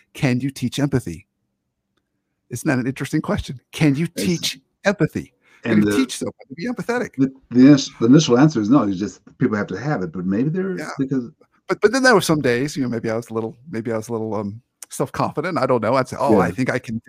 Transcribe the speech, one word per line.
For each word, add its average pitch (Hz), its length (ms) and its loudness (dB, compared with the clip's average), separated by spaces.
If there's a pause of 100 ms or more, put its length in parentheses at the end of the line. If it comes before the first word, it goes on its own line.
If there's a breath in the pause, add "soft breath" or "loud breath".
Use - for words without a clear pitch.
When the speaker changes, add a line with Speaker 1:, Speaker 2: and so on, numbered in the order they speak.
(140 soft breath)
Speaker 1:
"Can 127 260 0
you 139 100 -4
teach - 300 -6
empathy?" 123 480 -4 (1200)
Isn't 127 180 -6
that 131 120 2
an 120 80 -2
interesting 139 340 -4
question? - 380 -6 (140)
Can 143 220 2
you 170 200 -2
Speaker 2:
Yes. 202 100 -4
Speaker 1:
teach - 340 -2 (260)
empathy? 156 480 -2 (300 soft breath)
Can 117 100 0
Speaker 2:
And 104 100 6
Speaker 1:
you 104 80 2
Speaker 2:
the, 104 60 2
Speaker 1:
teach 131 200 -2
someone 110 160 -6 (140)
to 131 80 -16
be 175 120 -8
empathetic? 233 500 -4
Speaker 2:
the, 131 100 2 (220)
the 120 100 0
init-, 139 400 6
the 113 60 0
initial 127 340 6
answer 151 220 4
is 104 80 0
no. 127 140 4
It's 98 140 -4
just 98 240 -8 (160)
people 107 200 0
have 101 100 -2
to 95 100 -8
have 135 260 -4
it, 82 100 -8
but 90 120 -6
maybe 107 240 0
they're 185 280 -4
Speaker 1:
Yeah. 165 200 -10
Speaker 2:
because 131 320 -4 (380)
Speaker 1:
But, - 140 -4
but - 100 4
then 262 120 0
there 254 120 6
were 175 60 6
some 156 200 2
days, 127 360 0
you 135 60 0
know, 120 60 -2
maybe 113 200 -4
I 110 60 -2
was 117 140 -6
a 110 40 -12
little, 110 240 -6 (120)
maybe 113 220 -6
I 110 60 -2
was 107 100 -6
a 120 60 -8
little, 110 200 -6
um, 104 280 -6 (280)
self-confident. 151 680 -4
I 127 80 0
don't 127 160 2
know. 113 140 0
I'd 127 120 0
say, - 100 -12
"Oh, 127 200 2
Speaker 2:
Yeah. - 80 4
Speaker 1:
I - 60 -2
think 127 200 -2
I 127 80 -2
can, 113 300 -8